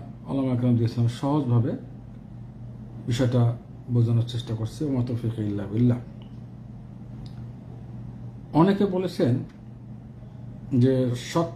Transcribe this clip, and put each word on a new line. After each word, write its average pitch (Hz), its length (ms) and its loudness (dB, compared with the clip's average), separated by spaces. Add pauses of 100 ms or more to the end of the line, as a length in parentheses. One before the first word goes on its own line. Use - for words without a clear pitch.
(260)
ওলামা 135 260 0
একরাম 123 240 4
দিয়েছেন, 117 320 2
সহজভাবে 139 640 2 (1300)
বিষয়টা 120 500 4 (340)
বোঝানোর 117 360 4
চেষ্টা 117 280 -4
করছি। 113 300 -4
ওয়া 135 160 2
মা 120 60 2
তৌফিক 117 320 -2
ইল্লা 101 260 -2
বিল্লাহ। 120 340 4 (2500)
অনেকে 196 340 6
বলেছেন 180 480 2 (1400)
যে 127 440 6
সৎ 165 400 0